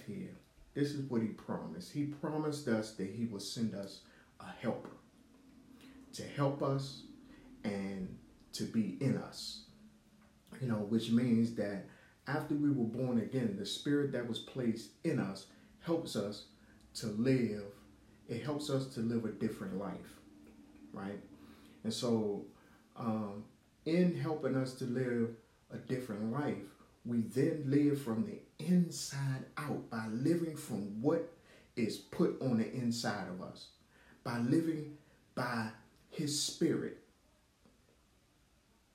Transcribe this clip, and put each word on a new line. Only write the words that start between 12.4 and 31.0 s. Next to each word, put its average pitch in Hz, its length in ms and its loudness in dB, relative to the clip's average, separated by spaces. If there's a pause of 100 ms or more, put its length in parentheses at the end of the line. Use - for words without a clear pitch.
we 147 140 4
were 127 160 4
born 123 320 0
again, 107 420 2
the 98 60 -4
spirit 143 480 2
that 117 120 -2
was 113 140 -2
placed 117 520 -2 (120)
in 151 160 2
us 98 280 -4 (340)
helps - 340 -2
us 104 300 -2 (480)
to - 140 -4
live. 107 560 4 (640)
It 117 120 -4
helps 147 280 -2
us 135 240 2
to 113 80 -4
live 113 240 2
a 101 60 -2
different 95 460 -2
life, 90 420 -6 (760)
right? 98 260 -6 (640)
And 113 80 -2
so, 107 540 2 (500)
um, 110 480 -2 (420)
in 170 300 6
helping 135 400 0
us 131 200 0
to 131 100 -4
live 120 460 2 (420)
a 117 40 -6
different 113 540 -4
life, 127 320 0 (400)
we 117 180 2
then 147 440 2
live 139 340 6
from 110 260 0
the - 140 -8 (240)
inside 143 840 2 (120)
out - 320 -4
by 113 220 -4
living 160 440 2
from 104 460 -4